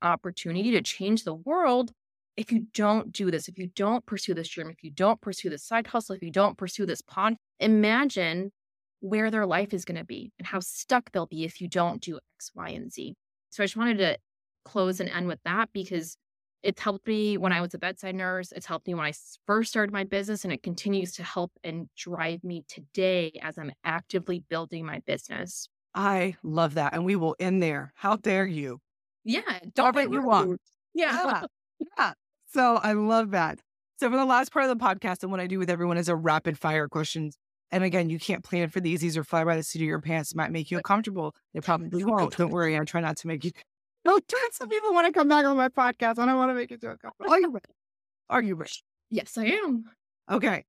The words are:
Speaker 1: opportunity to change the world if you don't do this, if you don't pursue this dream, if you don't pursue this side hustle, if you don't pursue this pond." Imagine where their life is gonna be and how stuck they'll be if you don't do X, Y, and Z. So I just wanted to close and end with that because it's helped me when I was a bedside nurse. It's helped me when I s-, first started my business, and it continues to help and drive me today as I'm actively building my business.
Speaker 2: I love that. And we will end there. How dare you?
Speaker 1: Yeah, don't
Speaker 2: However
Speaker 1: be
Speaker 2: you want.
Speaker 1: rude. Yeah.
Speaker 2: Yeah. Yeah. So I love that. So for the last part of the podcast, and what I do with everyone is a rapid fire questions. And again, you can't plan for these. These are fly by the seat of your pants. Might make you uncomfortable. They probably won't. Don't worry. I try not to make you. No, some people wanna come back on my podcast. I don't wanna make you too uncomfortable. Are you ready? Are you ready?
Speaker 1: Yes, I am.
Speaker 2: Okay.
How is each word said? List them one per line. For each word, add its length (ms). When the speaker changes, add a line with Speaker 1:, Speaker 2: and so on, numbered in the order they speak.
Speaker 1:
opportunity 680
to 100
change 420
the 120
world 560
if 160
you 220
don't 400
do 180
this, 160
if 120
you 80
don't 380
pursue 280
this 160
dream, 200
if 140
you 80
don't 300
pursue 280
this 140
side 240
hustle, 280
if 80
you 80
don't 260
pursue 280
this 160
pond." 360
Imagine 920
where 320
their 140
life 280
is 120
gonna 200
be 320
and 100
how 120
stuck 520
they'll 160
be 160
if 180
you 60
don't 340
do 180
X, 180
Y, 140
and 220
Z. 240
So 120
I 40
just 100
wanted 220
to 180
close 340
and 100
end 180
with 160
that 300
because 440
it's 180
helped 240
me 320
when 140
I 80
was 140
a 40
bedside 380
nurse. 380
It's 120
helped 220
me 60
when 120
I 40
s-, 360
first 260
started 200
my 140
business, 400
and 80
it 100
continues 520
to 80
help 280
and 340
drive 480
me 240
today 720
as 160
I'm 160
actively 560
building 360
my 200
business. 640
Speaker 2:
I 480
love 340
that. 180
And 100
we 140
will 200
end 240
there. 340
How 200
dare 320
you? 320
Speaker 1:
Yeah, 160
don't 180
Speaker 2:
However 160
Speaker 1:
be 60
Speaker 2:
you 80
want. 280
Speaker 1:
rude. 80
Yeah. 320
Speaker 2:
Yeah. 180
Yeah. 160
So 300
I 160
love 380
that. 280
So 100
for 60
the 100
last 280
part 160
of 80
the 60
podcast, 400
and 80
what 100
I 60
do 120
with 100
everyone 280
is 100
a 80
rapid 420
fire 300
questions. 480
And 120
again, 260
you 100
can't 240
plan 260
for 100
these. 220
These 160
are 60
fly 200
by 140
the 60
seat 180
of 60
your 120
pants. 360
Might 160
make 200
you 60
uncomfortable. 580
They 60
probably 460
won't. 320
Don't 140
worry. 260
I 80
try 160
not 160
to 100
make 160
you. 80
No, 140
some 160
people 260
wanna 200
come 160
back 160
on 100
my 140
podcast. 500
I 60
don't 100
wanna 180
make 180
you 60
too 120
uncomfortable. 420
Are 80
you 100
ready? 160
Are 120
you 140
ready? 160
Speaker 1:
Yes, 280
I 80
am. 400
Speaker 2:
Okay. 400